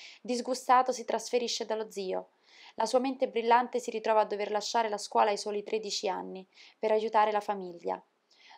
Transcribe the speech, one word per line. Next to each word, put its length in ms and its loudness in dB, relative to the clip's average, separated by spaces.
disgustato 720 2
si 120 -8
trasferisce 600 -2
dallo 260 -4
zio. 380 -6
La 120 0
sua 120 2
mente 300 0
brillante 520 2
si 100 -6
ritrova 300 2
a 60 4
dover 240 -4
lasciare 400 0
la 80 -2
scuola 320 4
ai 80 0
soli 260 -6
tredici 440 -4
anni 380 -6
per 140 0
aiutare 400 4
la 80 0
famiglia. 600 -6